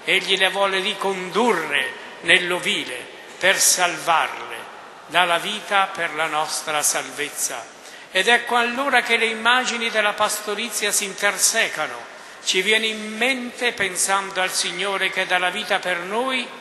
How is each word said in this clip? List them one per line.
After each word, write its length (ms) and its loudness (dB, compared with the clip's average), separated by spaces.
Egli 340 2
le 120 4
vuole 300 2
ricondurre 1120 0
nell'ovile 800 2
per 200 4
salvarle, 960 2
dà 160 4
la 160 2
vita 520 0
per 220 -4
la 140 0
nostra 560 -2
salvezza. 840 -4
Ed 160 2
ecco 300 4
allora 440 2
che 160 2
le 80 2
immagini 640 2
della 240 2
pastorizia 760 -2
si 140 0
intersecano. 920 0
Ci 160 2
viene 240 4
in 320 -4
mente, 540 0
pensando 680 0
al 120 0
Signore 580 -2
che 160 -2
dà 140 2
la 100 2
vita 300 -2
per 180 -2
noi 500 -2